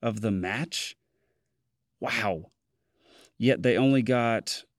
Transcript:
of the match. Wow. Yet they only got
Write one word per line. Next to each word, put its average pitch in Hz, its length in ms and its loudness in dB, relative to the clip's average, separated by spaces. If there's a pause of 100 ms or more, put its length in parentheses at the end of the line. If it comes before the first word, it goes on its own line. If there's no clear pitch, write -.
of 110 180 -2
the 110 100 0
match. 101 680 -4 (1040)
Wow. 98 500 -4 (880)
Yet 123 240 2
they 120 160 4
only 135 240 4
got 117 600 0 (140)